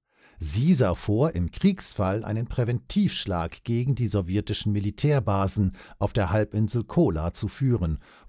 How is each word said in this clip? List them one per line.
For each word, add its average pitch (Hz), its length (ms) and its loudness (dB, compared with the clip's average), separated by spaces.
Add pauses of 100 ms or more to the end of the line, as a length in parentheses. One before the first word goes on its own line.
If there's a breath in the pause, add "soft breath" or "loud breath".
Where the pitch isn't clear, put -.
(420 soft breath)
Sie 107 300 2
sah 113 220 4
vor, 120 380 0
im 87 180 -2
Kriegsfall 110 720 -2
einen 113 220 -4
Präventivschlag - 1160 -2
gegen 123 320 0
die 113 140 0
sowjetischen 101 640 -2
Militärbasen 101 1040 0 (220 loud breath)
auf - 160 -2
der 98 160 0
Halbinsel 107 540 0
Kola 87 500 2
zu - 120 -4
führen, 101 520 0 (300 loud breath)